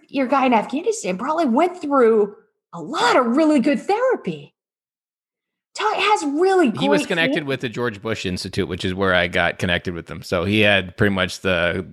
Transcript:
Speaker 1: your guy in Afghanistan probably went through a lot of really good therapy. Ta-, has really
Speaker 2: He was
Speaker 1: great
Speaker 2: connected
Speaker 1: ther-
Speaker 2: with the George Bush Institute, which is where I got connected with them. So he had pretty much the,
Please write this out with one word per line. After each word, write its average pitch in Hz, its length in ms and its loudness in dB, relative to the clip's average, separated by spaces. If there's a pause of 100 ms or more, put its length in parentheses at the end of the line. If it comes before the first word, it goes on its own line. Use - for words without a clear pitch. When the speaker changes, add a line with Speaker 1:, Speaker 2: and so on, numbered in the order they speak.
Speaker 1:
your 269 180 -2
guy 262 180 2
in 254 80 4
Afghanistan 233 640 -2
probably 302 300 -2
went 320 340 0
through 226 560 2 (380)
a 170 80 -14
lot 359 340 0
of 240 200 2
really 302 240 4
good 277 200 0
therapy. 381 720 -4 (1160)
Ta-, 415 220 -2
has 403 300 0
really 320 560 2
Speaker 2:
He 269 80 0
was 294 140 2
Speaker 1:
great - 60 -10
Speaker 2:
connected 170 340 0
Speaker 1:
ther- 143 40 -8
Speaker 2:
with 135 140 -4
the 131 80 -6
George 110 340 -4
Bush 110 240 -4
Institute, 90 400 -4
which 87 180 -6
is 92 80 -2
where 95 220 0
I 90 140 2
got 87 320 0
connected 87 340 -2
with 82 120 -10
them. 78 140 -14
So 87 240 -2
he 107 160 0
had 98 360 2
pretty 101 180 2
much 92 260 -4
the, 87 520 -2